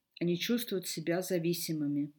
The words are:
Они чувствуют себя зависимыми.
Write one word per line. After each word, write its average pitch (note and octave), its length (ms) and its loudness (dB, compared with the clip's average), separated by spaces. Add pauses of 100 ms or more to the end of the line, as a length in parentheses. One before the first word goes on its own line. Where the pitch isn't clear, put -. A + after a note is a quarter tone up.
(200)
Они F3 180 2
чувствуют G3+ 500 0
себя E3+ 360 -2
зависимыми. D#3+ 960 0